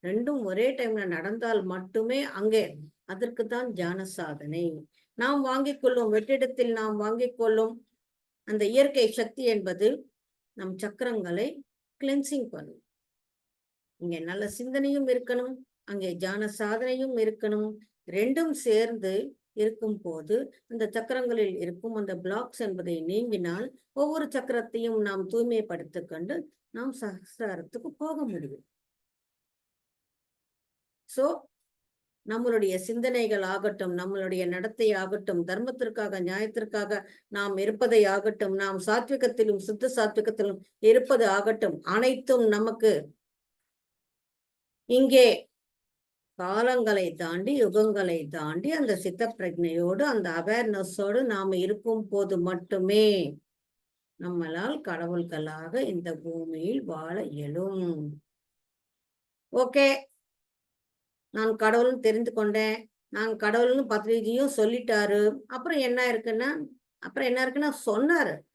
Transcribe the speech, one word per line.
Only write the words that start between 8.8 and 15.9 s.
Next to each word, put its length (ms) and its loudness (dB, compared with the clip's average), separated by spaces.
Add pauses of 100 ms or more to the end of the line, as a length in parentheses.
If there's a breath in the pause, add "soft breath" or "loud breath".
சக்தி 240 -4 (120)
என்பது 340 2 (680)
நம் 140 -8 (100)
சக்கரங்களை 600 -4 (560)
கிளென்சிங் 520 -2
பண்ணும். 280 -16 (1200)
இங்க 140 -4 (120)
நல்ல 140 -6 (140)
சிந்தனையும் 560 0
இருக்கணும், 400 -2 (380)